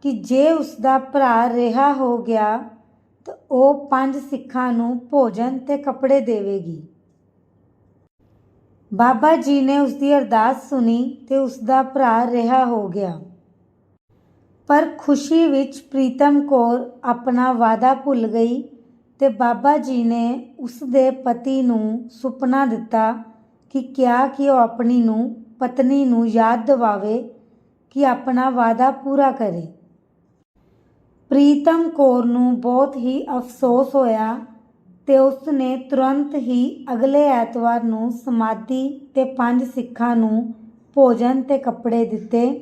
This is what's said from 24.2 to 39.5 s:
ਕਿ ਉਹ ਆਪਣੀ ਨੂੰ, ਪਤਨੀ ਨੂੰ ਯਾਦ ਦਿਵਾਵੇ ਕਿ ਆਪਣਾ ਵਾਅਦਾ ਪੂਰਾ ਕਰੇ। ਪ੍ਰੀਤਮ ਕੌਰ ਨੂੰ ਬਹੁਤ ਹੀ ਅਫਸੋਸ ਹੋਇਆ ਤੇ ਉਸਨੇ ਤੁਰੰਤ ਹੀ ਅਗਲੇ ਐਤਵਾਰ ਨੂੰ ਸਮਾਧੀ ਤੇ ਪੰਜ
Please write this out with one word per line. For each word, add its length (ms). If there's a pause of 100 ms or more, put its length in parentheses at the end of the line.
ਕਿ 220
ਉਹ 80
ਆਪਣੀ 440
ਨੂੰ, 440 (140)
ਪਤਨੀ 460
ਨੂੰ 220
ਯਾਦ 380
ਦਿਵਾਵੇ 560 (680)
ਕਿ 160
ਆਪਣਾ 440
ਵਾਅਦਾ 420
ਪੂਰਾ 400
ਕਰੇ। 360 (1600)
ਪ੍ਰੀਤਮ 580
ਕੌਰ 360
ਨੂੰ 360
ਬਹੁਤ 340
ਹੀ 260 (160)
ਅਫਸੋਸ 580
ਹੋਇਆ 500 (600)
ਤੇ 100
ਉਸਨੇ 580 (140)
ਤੁਰੰਤ 460
ਹੀ 580
ਅਗਲੇ 340
ਐਤਵਾਰ 560
ਨੂੰ 280
ਸਮਾਧੀ 760 (280)
ਤੇ 80 (100)
ਪੰਜ 300